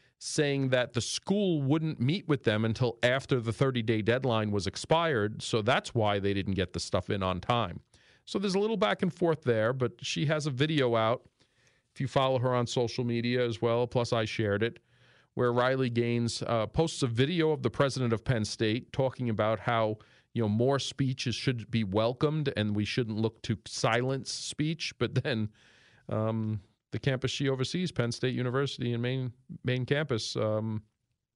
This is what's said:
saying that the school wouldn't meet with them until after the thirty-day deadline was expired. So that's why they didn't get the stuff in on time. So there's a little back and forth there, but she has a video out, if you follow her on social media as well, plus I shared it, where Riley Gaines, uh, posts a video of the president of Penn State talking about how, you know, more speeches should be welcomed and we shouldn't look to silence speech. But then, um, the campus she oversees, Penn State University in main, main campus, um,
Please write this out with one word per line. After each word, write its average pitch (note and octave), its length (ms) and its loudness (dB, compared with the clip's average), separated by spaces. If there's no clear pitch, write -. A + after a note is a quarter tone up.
saying C#3 520 0
that B2+ 240 2
the A#2+ 80 0
school F#3+ 580 0
wouldn't D#3 400 0
meet D3 260 0
with D3 180 0
them G#2+ 200 4
until A2+ 380 0
after C3 360 2
the A2+ 140 -2
thirty-day A#2 480 0
deadline A2+ 500 2
was G2+ 160 0
expired. A#2+ 760 0
So A2+ 180 0
that's C3+ 340 0
why G#2 240 2
they G2+ 140 0
didn't G2 220 -2
get F2+ 180 -2
the E2 80 -4
stuff - 300 -2
in G2+ 120 0
on F2+ 200 -2
time. A2+ 380 -2
So - 140 -6
there's F#3+ 160 -2
a G3 60 2
little G#3+ 180 0
back G#3 240 0
and F3+ 100 0
forth E3 300 0
there, A2+ 320 2
but B2+ 260 -2
she - 260 -4
has D3+ 200 0
a D3+ 40 -2
video C3 460 2
out, A2+ 320 0
if - 80 -10
you C3+ 60 -2
follow C3 320 2
her B2+ 160 2
on A#2+ 120 2
social B2 380 -2
media A#2+ 400 0
as A2+ 160 -2
well, A#2+ 260 2
plus A#2+ 260 0
I A2+ 120 2
shared G#2 380 0
it, A#2 160 -2
where B2 180 2
Riley B2+ 380 2
Gaines, A#2+ 560 0
uh, A2 200 0
posts D#3+ 360 0
a C3 60 2
video D#3 420 2
of C#3 120 -2
the A#2+ 60 2
president B2+ 460 0
of - 100 -6
Penn A2+ 200 0
State A2+ 480 -2
talking B2+ 360 -2
about G#2+ 300 2
how, A2 400 0
you A#2 80 0
know, G#2+ 60 2
more B2 300 4
speeches C3 560 -2
should A#2+ 340 -4
be A2+ 140 0
welcomed C3 720 0
and G#2 200 0
we G#2 80 2
shouldn't G#2+ 340 -2
look A2 240 -2
to G#2 240 -2
silence B2+ 640 -2
speech. - 680 -6
But A#2+ 260 0
then, A2 240 0
um, A2 520 -2
the A#2+ 80 -4
campus B2+ 300 -2
she C#3 180 -2
oversees, C3+ 420 -2
Penn A#2+ 220 -2
State A#2+ 220 -2
University B2 580 -2
in A#2 80 -2
main, B2+ 320 -2
main B2+ 200 0
campus, C#3+ 520 -2
um, G#2+ 460 -2